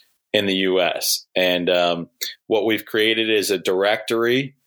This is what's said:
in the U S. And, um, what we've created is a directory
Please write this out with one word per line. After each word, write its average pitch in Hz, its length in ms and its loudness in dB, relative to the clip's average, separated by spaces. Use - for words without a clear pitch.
in 104 140 0
the 95 100 0
U 95 240 0
S. - 460 -2
And, 90 340 0
um, 87 400 0
what 107 180 0
we've 110 200 0
created 110 440 0
is 101 220 0
a 92 60 2
directory 113 960 0